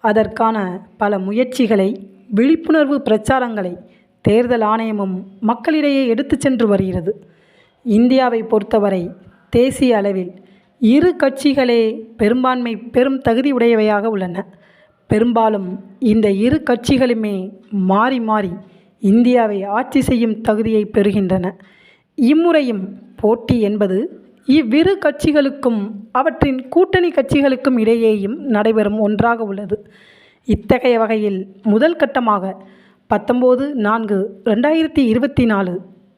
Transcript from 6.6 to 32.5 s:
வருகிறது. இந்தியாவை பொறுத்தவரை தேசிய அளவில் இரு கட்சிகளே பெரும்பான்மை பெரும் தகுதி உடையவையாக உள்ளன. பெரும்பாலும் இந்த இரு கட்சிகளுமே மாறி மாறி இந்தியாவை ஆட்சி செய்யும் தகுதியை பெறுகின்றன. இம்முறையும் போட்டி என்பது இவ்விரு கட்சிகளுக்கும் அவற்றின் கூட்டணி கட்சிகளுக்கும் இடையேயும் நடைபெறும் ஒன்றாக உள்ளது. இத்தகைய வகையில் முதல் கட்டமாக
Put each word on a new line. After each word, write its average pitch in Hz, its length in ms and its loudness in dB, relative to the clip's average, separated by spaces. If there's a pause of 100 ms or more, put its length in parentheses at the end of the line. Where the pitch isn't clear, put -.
வருகிறது. 190 460 -2 (720)
இந்தியாவை 240 560 2 (120)
பொறுத்தவரை 208 500 0 (540)
தேசிய 247 420 2
அளவில் 190 340 -4 (480)
இரு 285 300 4 (100)
கட்சிகளே 269 600 2 (360)
பெரும்பான்மை 247 560 0 (200)
பெரும் 262 320 0
தகுதி 254 300 0
உடையவையாக 214 480 2 (100)
உள்ளன. 185 300 -6 (640)
பெரும்பாலும் 220 600 0 (400)
இந்த 214 180 2 (160)
இரு 277 140 2 (100)
கட்சிகளுமே 240 680 0 (540)
மாறி 233 400 2
மாறி 208 240 -2 (500)
இந்தியாவை 226 560 2 (200)
ஆட்சி 277 240 0
செய்யும் 233 400 0
தகுதியை 220 420 0 (120)
பெறுகின்றன. 190 500 0 (720)
இம்முறையும் 285 680 2 (380)
போட்டி 233 400 0
என்பது 202 360 0 (600)
இவ்விரு 311 360 2 (120)
கட்சிகளுக்கும் 277 760 0 (380)
அவற்றின் 277 400 -2 (140)
கூட்டணி 359 380 2
கட்சிகளுக்கும் 269 680 0
இடையேயும் 220 560 0 (180)
நடைபெறும் 214 520 0
ஒன்றாக 226 420 0
உள்ளது. 202 280 -8 (680)
இத்தகைய 233 540 2
வகையில் 214 380 -2 (320)
முதல் 320 300 2
கட்டமாக 208 520 -2 (560)